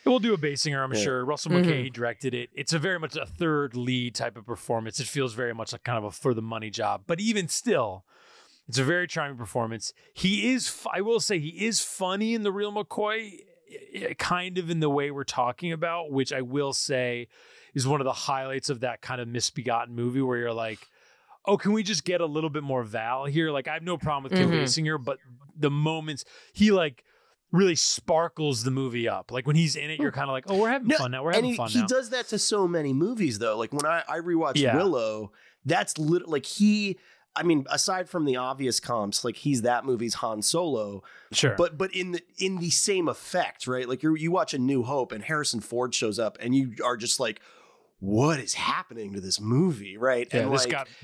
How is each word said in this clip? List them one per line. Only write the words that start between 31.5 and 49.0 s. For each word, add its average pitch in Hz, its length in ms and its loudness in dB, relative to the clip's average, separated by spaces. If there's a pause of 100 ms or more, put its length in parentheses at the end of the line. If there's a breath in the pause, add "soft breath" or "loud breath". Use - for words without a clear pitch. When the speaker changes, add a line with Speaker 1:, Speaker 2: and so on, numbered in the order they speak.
Speaker 2:
he, 240 60 -2
Speaker 1:
fun 113 140 -2
Speaker 2:
he 240 100 2
Speaker 1:
now." 214 60 2
Speaker 2:
does 254 240 0
that 247 180 -2
to 208 100 -2
so 202 280 2
many 160 280 0
movies, 170 440 2
though. 110 180 0
Like, 113 160 -2
when 147 140 0
I, 165 220 2
I 156 120 -2
rewatched 165 360 2
Speaker 1:
Yeah. 131 180 6
Speaker 2:
Willow, 113 580 2 (320 soft breath)
that's 170 340 0
lit-, 160 280 2
like, 143 200 -2
he, 208 520 2 (380 soft breath)
I 151 60 -4
mean, 156 280 4
aside 185 380 0
from 170 160 -2
the 131 120 2
obvious 131 440 0
comps, 104 460 -2
like, 117 100 -4
he's 135 260 0
that 120 220 2
movie's 117 300 0
Han 110 260 -4
Solo. 110 640 -2 (280 loud breath)
Speaker 1:
Sure. 123 240 2
Speaker 2:
But, 165 200 2
but 190 180 -4
in 185 180 -4
the, 170 100 -4 (160)
in 190 180 0
the 170 140 -2
same 180 380 2
effect, - 580 -4
right? 127 200 -2
Like, 123 160 -4
you're, 156 140 4
you 160 160 0
watch 170 220 0
A 143 40 -2
New 131 260 4
Hope 127 280 -2
and 104 100 -8
Harrison 135 380 -2
Ford 120 340 -2
shows 107 240 0
up 107 220 -2
and 123 140 0
you 135 180 2 (100)
are 123 140 2
just 117 240 -2
like, 113 200 -2 (600 soft breath)
"What 123 400 2
is 104 140 -4
happening 117 600 -4